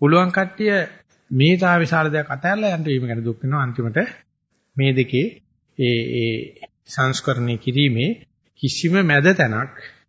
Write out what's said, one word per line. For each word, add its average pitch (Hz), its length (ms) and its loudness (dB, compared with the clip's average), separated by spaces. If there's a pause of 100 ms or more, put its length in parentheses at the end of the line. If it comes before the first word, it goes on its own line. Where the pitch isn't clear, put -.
පුළුවන් 175 300 4
කට්ටිය 190 420 -2 (580)
මේ 147 260 4
තා 175 200 2
විශාල 160 320 0
දෙයක් 151 200 -4
අතහැරලා 190 440 -2
යන්න 160 120 -4
වීම 131 200 -2
ගැන 117 180 -6
දුක් 113 160 -6
වෙනවා. 139 240 -2
අන්තිමට 117 340 -4 (760)
මේ 135 180 2
දෙකේ 131 340 0 (500)
ඒ, 120 240 2 (120)
ඒ 117 180 -2 (520)
සංස්කරණය 123 760 -2
කිරීමේ 131 520 0 (520)
කිසිම 165 400 0
මැද 147 300 4
තැනක්, 131 420 0 (360)